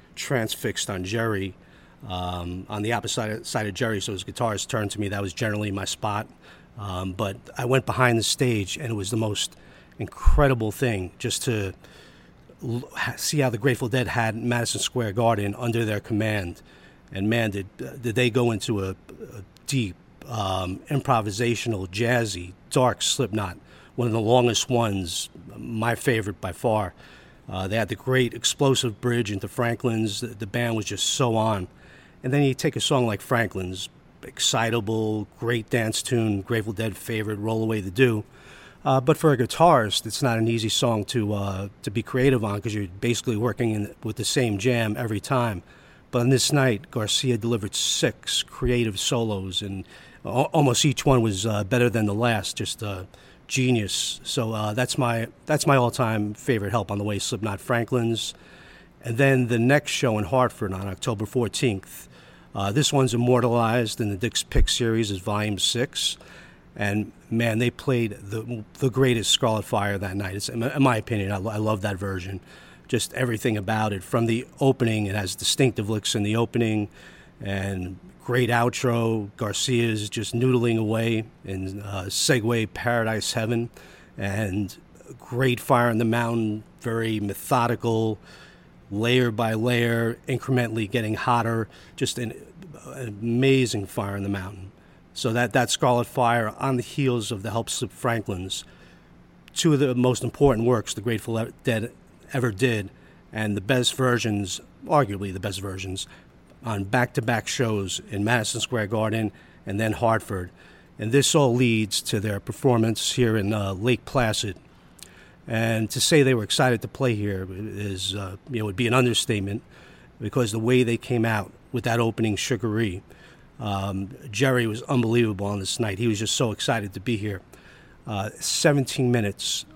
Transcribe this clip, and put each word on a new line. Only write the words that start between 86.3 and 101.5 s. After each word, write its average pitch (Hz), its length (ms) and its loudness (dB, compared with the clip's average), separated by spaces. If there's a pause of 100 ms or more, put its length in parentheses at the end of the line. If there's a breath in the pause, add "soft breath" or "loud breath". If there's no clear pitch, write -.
very 113 380 -2
methodical, 113 1000 0 (720 loud breath)
layer 120 400 4
by 113 220 0
layer, 117 640 2 (100)
incrementally 117 600 0
getting 110 260 0
hotter. 113 520 0 (280 loud breath)
Just - 240 -4
an, 113 140 -6 (520)
an 127 340 -10
amazing 117 680 2
Fire 101 280 -4
in 101 80 -4
the 98 60 -2
Mountain. 95 420 -6 (420 loud breath)
So 117 200 -2
that, 120 200 2
that 123 180 4
Scarlet 123 340 2
Fire 117 540 2
on 127 180 0
the 120 60 -2
heels 123 480 0
of 101 100 -6
the 107 80 -6
Help 113 220 -2
Slip - 200 -6
Franklin's, 101 720 -4 (880 loud breath)
two 160 200 4
of 135 60 4
the 131 160 2
most 123 280 2
important 120 440 4
works 120 260 2
the 104 80 -8
Grateful 113 460 -4 (160)